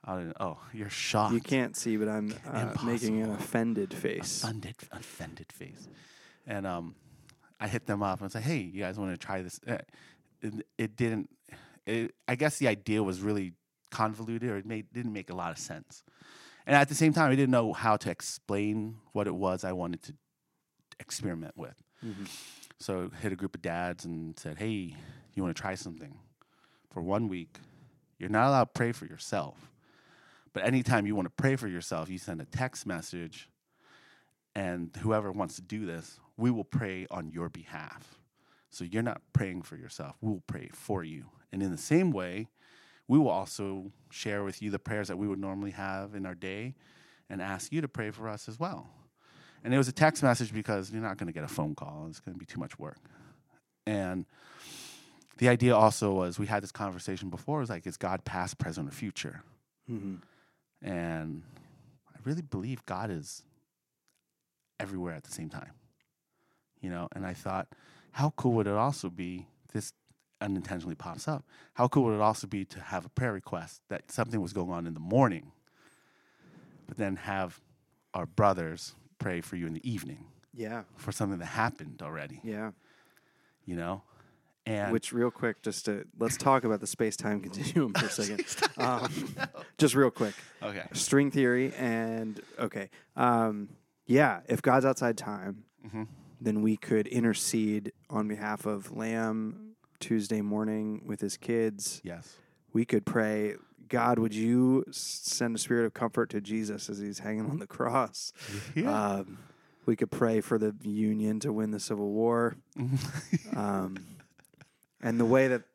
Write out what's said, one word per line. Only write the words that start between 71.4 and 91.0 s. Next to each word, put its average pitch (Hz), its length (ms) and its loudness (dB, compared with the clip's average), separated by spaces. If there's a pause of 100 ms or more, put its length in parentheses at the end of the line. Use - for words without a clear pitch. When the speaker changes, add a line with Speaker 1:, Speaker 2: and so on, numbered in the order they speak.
Speaker 1:
how 123 120 6
cool 131 180 6
would 110 100 4
it 104 60 2
also 107 260 4
be 95 180 -4
to - 140 -14
have 87 260 -6
a 85 40 -14
prayer 123 240 0
request 87 560 -8
that - 220 -8
something 113 300 0
was 87 120 -4
going 90 180 -2
on 85 160 -4
in 82 60 -6
the 78 60 -8
morning, 95 520 4 (1400)
but - 100 -12
then 98 180 0
have 95 440 -4 (540)
our 87 120 -2
brothers 90 720 2 (240)
pray 90 220 -2
for - 140 -8
you 85 120 -2
in 80 60 -4
the 82 160 -6
evening 80 360 -6 (280)
Speaker 2:
Yeah. 113 300 -8 (120)
Speaker 1:
for - 160 -6
something 101 280 -2
that 85 60 -6
happened 104 560 -2
already, 76 420 -8
Speaker 2:
Yeah. 107 280 -6 (920)
Speaker 1:
you 90 100 -4
know? 87 280 -4 (640)
And 104 260 0
Speaker 2:
Which, 113 200 0
real 120 200 2
quick, - 320 -4
just - 220 -4
to, 101 200 -2 (140)
let's 113 180 0
talk 135 260 6
about 110 180 2
the 101 60 -6
space-time 107 540 0
continuum 123 520 0
for 123 120 2
a 104 40 -2
Speaker 1:
<laughs> - 0 -
Speaker 2:
second. 104 360 -2 (320)
Um, 127 580 0
Speaker 1:
No. 135 100 -4 (340)
Speaker 2:
just 135 160 8
real 131 160 8
quick. 104 240 -2 (260)
Speaker 1:
Okay. 101 320 -6
Speaker 2:
String 139 380 6